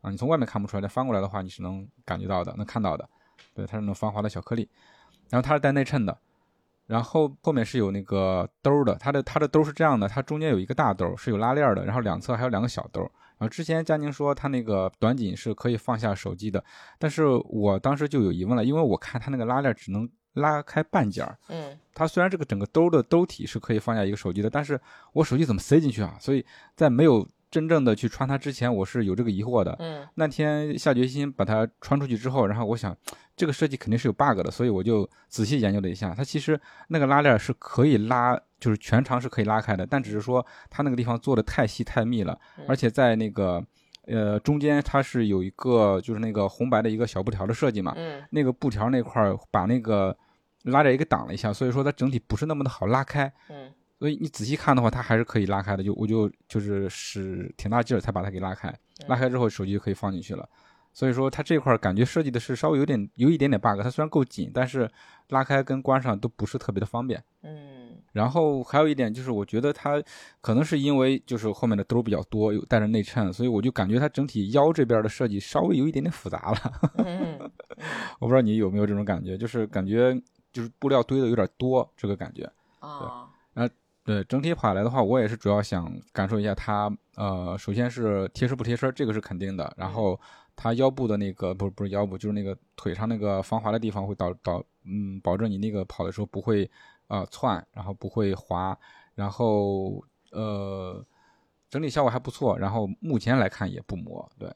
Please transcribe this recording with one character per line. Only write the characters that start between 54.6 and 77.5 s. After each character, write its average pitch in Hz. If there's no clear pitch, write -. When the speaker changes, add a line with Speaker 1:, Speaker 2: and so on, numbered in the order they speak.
Speaker 1:
的 123
话， 117
它 123
还 113
是 117
可 -
以 98
拉 98
开 98
的， 98
就， 101
我 110
就， 107
就 110
是 101
使 95
挺 -
大 120
劲 117
儿 98
才 110
把 95
它 98
给 92
拉 95
开， -
Speaker 2:
嗯。 -
Speaker 1:
拉 131
开 131
之 127
后 117
手 98
机 98
就 101
可 -
以 95
放 98
进 87
去 -
了。 -
所 135
以 123
说 135
它 -
这 160
块 135
儿 110
感 95
觉 113
设 160
计 143
的 123
是 127
稍 156
微 143
有 139
点， 117
有 127
一 165
点 139
点 113
bug， 101
它 123
虽 151
然 156
够 139
紧， -
但 127
是 123
拉 135
开 135
跟 135
关 131
上 113
都 117
不 -
是 -
特 -
别 95
的 107
方 120
便。 -
Speaker 2:
嗯。 139
Speaker 1:
然 110
后 147
还 139
有 156
一 147
点 120
就 127
是 127
我 101
觉 113
得 147
它 147
可 113
能 123
是 156
因 139
为 131
就 123
是 107
后 104
面 110
的 98
兜 117
儿 117
比 110
较 87
多， 107
有 104
带 120
着 107
内 110
衬， 98
所 117
以 -
我 107
就 123
感 95
觉 110
它 147
整 139
体 101
腰 143
这 151
边 113
儿 107
的 107
设 120
计 98
稍 -
微 175
有 139
一 190
点 135
点 170
复 -
杂 -
了。 -
<laughs> 185
Speaker 2:
嗯， 175
嗯。 -